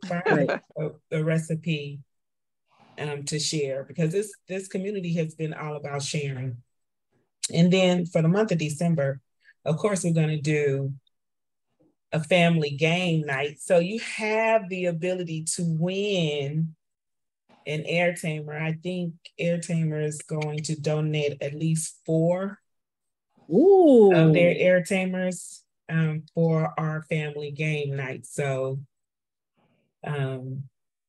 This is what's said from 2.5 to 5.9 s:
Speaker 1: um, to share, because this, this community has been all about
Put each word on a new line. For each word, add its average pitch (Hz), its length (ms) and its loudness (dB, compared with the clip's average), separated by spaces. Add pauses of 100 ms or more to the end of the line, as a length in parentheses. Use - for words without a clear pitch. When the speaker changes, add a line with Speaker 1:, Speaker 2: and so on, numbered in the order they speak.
Speaker 1:
um, 147 280 -8
to 151 140 -4
share, 139 460 -2
because 160 260 -2
this, 208 200 -2 (180)
this 190 180 -8
community 190 480 -6
has 160 200 -2
been 156 180 -6
all 151 240 -8
about 143 260 -8